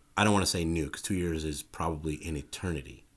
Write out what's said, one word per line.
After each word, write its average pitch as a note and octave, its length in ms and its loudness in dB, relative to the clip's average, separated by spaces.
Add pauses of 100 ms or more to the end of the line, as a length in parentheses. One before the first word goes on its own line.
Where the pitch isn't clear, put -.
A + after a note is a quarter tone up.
(160)
I G#2 80 6
don't G#2 80 6
wanna G2 140 6
say F2+ 180 2
new, E2 260 0
'cause - 100 -8
two - 140 -2
years E2+ 300 0
is D2+ 180 -4
probably D#2 640 -4
an D#2+ 100 -2
eternity. D2 680 -6 (120)